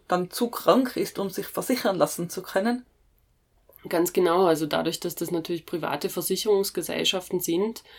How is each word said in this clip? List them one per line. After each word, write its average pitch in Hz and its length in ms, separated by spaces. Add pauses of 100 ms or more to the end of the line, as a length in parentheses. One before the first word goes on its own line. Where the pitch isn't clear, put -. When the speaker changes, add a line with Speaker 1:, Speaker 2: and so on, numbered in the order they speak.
Speaker 1:
dann 180 220
zu 240 220
krank 247 460
ist, - 200
um 196 140
sich - 160
versichern 196 500
lassen 175 320
zu 185 140
können. 233 420 (1040)
Speaker 2:
Ganz 175 240
genau, 180 320
also 160 200
dadurch, 165 360
dass 175 140
das 170 160
natürlich 170 340
private 151 420
Versicherungsgesellschaften 185 1300
sind, 196 420 (160)